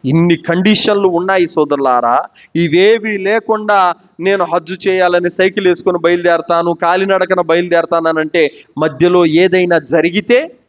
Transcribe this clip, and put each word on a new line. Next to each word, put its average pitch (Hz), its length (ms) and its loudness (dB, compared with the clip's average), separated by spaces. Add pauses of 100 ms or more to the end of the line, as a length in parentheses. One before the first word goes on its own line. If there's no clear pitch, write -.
ఇన్ని 165 300 2
కండిషన్లు 202 720 0
ఉన్నాయి 180 400 0
సోదరులారా. 135 760 0 (320)
ఇవేవి 202 640 0
లేకుండా 208 760 0 (260)
నేను 190 260 0 (100)
హజ్జు 180 340 -4
చేయాలని 180 420 0
సైకిల్ 190 360 0
వేసుకొని 180 300 0
బయలుదేరతాను, 170 760 0
కాలినడకన 185 680 0
బయలుదేరతానంటే 165 1120 0 (240)
మధ్యలో 165 480 2
ఏదైనా 175 540 2
జరిగితే? 175 760 0 (140)